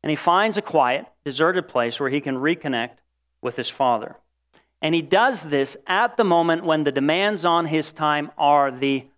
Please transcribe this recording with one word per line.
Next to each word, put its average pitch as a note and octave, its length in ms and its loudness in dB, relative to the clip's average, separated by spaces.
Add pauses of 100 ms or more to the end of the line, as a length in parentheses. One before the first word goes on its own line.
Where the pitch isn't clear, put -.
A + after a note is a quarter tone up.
and D3 60 -4
he D3+ 80 -2
finds G3 400 2
a G#3 40 -4
quiet, C3+ 440 0 (180)
deserted D#3+ 460 -2
place A#2 300 -2
where C#3 100 -2
he C#3+ 100 -2
can C#3 160 -6
reconnect C3+ 600 -4 (440)
with B2 140 -6
his B2 140 -6
Father. A#2+ 480 -2 (640)
And D#3+ 120 0
he E3+ 80 2
does G3 400 2
this C#3+ 360 -2 (100)
at G#3+ 300 0
the A3+ 80 4
moment E3+ 400 2
when D#3 180 2
the C#3+ 80 0
demands E3 540 0
on E3+ 200 2
his D#3 280 -2
time D3 440 -2
are C#3+ 320 4
the C3 360 -2 (120)